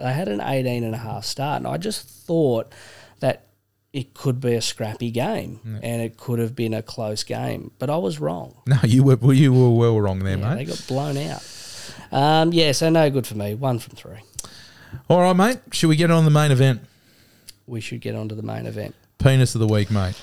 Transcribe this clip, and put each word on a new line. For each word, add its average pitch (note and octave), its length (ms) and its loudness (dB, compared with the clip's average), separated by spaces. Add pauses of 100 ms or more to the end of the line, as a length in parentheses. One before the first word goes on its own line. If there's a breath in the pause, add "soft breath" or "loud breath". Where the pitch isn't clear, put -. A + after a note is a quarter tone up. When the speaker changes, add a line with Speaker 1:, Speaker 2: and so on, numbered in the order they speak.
Speaker 1:
they B2+ 140 -4
had F3 140 -4
an - 120 -4
eighteen B2+ 440 -2
and A2 100 -4
a A2 40 -8
half G#2+ 280 -10
start, C3+ 320 -6
and B2 80 -8
I B2 100 -4
just G#3 320 -8
thought C#3+ 640 -2 (480 loud breath)
that - 280 -4 (440)
it B2+ 220 -10
could B2+ 260 -4
be B2 140 0
a A2 80 -2
scrappy A2+ 480 -8
game, B2+ 560 -6
Speaker 2:
Yeah. G#2+ 160 -12
Speaker 1:
and A#2 180 -6
it A2+ 160 -8
could A#2+ 220 -6
have A#2 180 -4
been A2+ 160 -4
a A2 80 -4
close G#2+ 440 -8
game, A#2 540 -8
but C3 120 -6
I D#3 80 -2
was F3+ 220 -4
wrong. D3 340 -8 (120)
Speaker 2:
No, C3 180 4
you B2 180 6
were, C3+ 140 6
well, B2 180 4
you C3 180 6
were B2+ 160 6
well A#2 320 4
wrong F#2+ 200 0
there, F#2+ 180 -2
Speaker 1:
Yeah, G2+ 160 -4
Speaker 2:
mate. - 20 -
Speaker 1:
they C#3 80 -6
got D#3+ 240 -10
blown C#3 300 -4
out. D3+ 240 -10 (680 loud breath)
Um, D#3+ 440 4
yeah, D#3+ 180 4
so E3 160 2
no D#3+ 220 4
good C3 160 -2
for G#2+ 100 -10
me. G#2 180 -6
One B2+ 240 -2
from - 180 -18
three. - 240 -18 (880 loud breath)
Speaker 2:
All F3 100 6
right, F3+ 160 4
mate. A3 220 2 (140)
Should - 160 0
we D#3 80 4
get E3+ 140 2
on E3 140 4
the D#3 60 6
main D3+ 220 4
event? B2+ 280 4 (880 soft breath)
Speaker 1:
We A#2 160 -10
should A#2 180 -10
get A2 140 -6
on A2 160 -6
to G#2+ 40 -10
the A2 80 -10
main A2 240 -8
event. G#2+ 280 -10 (240)
Speaker 2:
Penis C3 360 6
of A2+ 60 0
the A2 80 4
week, G#2 220 2
mate. G2 320 0